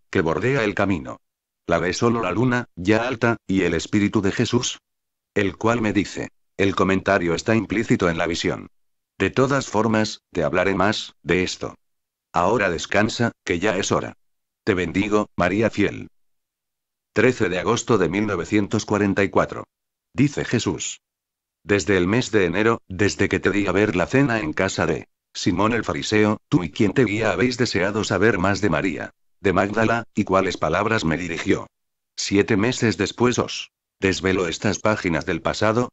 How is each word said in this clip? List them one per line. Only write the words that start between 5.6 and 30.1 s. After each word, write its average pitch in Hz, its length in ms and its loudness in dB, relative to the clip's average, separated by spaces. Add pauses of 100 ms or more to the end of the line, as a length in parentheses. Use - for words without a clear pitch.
me 104 120 0
dice, - 360 -4 (280)
"El 98 180 0
comentario 95 580 2
está 110 220 0
implícito 104 540 0
en 82 80 -4
la 87 100 -2
visión. 73 400 -4 (500)
De 95 120 0
todas 135 380 0
formas, 107 540 0 (100)
te 85 120 -2
hablaré 90 320 2
más, 98 480 -2
de 90 200 2
esto. - 320 -8 (580)
Ahora 98 360 2
descansa, 107 600 0 (120)
que 87 160 -2
ya 95 180 0
es - 140 -2
hora. 64 260 -2 (460)
Te 107 100 2
bendigo, 95 640 0
María 101 340 2
fiel". 101 400 -2 (1040)
Trece 110 360 2
de 87 100 -2
agosto 110 380 0
de 87 120 2
mil 104 180 0
novecientos 101 580 -2
cuarenta 101 380 2
y 95 60 0
cuatro. - 340 0 (500)
Dice 143 320 0
Jesús. - 560 -4 (600)
Desde 98 340 2
el 90 100 2
mes 120 240 0
de 98 140 2
enero, 107 420 0
desde 95 400 0
que 92 120 0
te 95 120 0
di 98 160 0
a 92 40 -2
ver 101 240 2
la 85 100 2
cena 131 340 2
en 104 140 -6
casa 92 320 -2
de 69 220 -4 (260)
Simón 104 400 0
el 110 100 -2
fariseo, 107 540 0 (100)
tú 175 160 0
y - 80 -6
quien 101 220 0
te 131 120 4
guía 104 260 -2
habéis 117 260 -2
deseado 104 460 0
saber 101 340 2
más 92 240 0
de 101 80 0
María, 73 420 -4 (300)
de 95 100 2
Magdala, 110 600 0